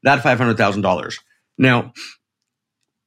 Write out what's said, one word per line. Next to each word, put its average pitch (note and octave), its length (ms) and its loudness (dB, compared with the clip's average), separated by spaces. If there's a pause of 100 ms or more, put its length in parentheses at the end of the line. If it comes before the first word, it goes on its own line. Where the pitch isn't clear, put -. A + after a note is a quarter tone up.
that C#3 200 2
five B2 160 2
hundred A#2 200 0
thousand G#2 240 0
dollars. F#2 360 -2 (400)
Now, B2+ 340 0 (1160)